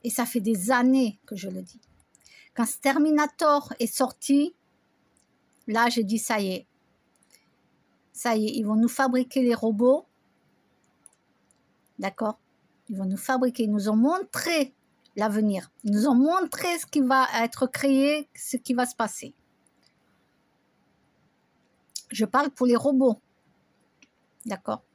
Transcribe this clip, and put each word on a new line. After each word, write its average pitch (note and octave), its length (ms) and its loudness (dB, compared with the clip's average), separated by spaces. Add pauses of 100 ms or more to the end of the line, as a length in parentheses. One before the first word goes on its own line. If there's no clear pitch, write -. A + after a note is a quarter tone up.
Et A#3+ 80 -6
ça A#3+ 160 -2
fait A#3+ 120 -4
des G3+ 300 -2
années B3+ 560 2
que G#3+ 100 -12
je F#3+ 140 -10
le F#3 140 -10
dis. - 180 -20 (720)
Quand A#3 140 0 (120)
Terminator D4 1000 2
est A#3 120 -2
sorti, C#4 640 0 (1120)
là, A3+ 240 2
j'ai A#3 140 0
dit, « G#3+ 160 -2
Ça A3 200 -2
y F#3+ 120 -2
est. F#3 160 -8 (1500)
Ça A#3+ 220 -2
y G#3+ 100 0
est, G#3+ 60 -2
ils A3+ 160 -4
vont G#3+ 80 0
nous A3+ 120 4
fabriquer B3+ 540 0
les A#3+ 140 4
robots. » A3+ 500 2 (1900)
D'accord ? G#3 400 -6 (500)
Ils G3 100 -8
vont F#3+ 80 -6
nous F#3+ 120 -4
fabriquer. B3+ 460 0
Ils G#3+ 80 0
nous G#3 180 0
ont G#3+ 60 2
montré D#4 800 0 (400)
l'avenir. G#3 560 -2 (140)
Ils G#3 60 0
nous G#3 140 2
ont C#4+ 80 4
montré E4+ 640 0
ce - 80 -10
qui - 160 -2
va C4 260 2 (140)
être A#3+ 240 -2
créé, C#4 720 0
ce - 220 -8
qui B3 180 -4
va B3 100 0
se B3 100 -12
passer. - 380 -8 (2750)
Je A3 140 -2
parle C#4 260 0
pour B3+ 160 0
les A#3+ 80 4
robots. B3+ 440 2 (1300)
D'accord ? F#3+ 380 -8 (120)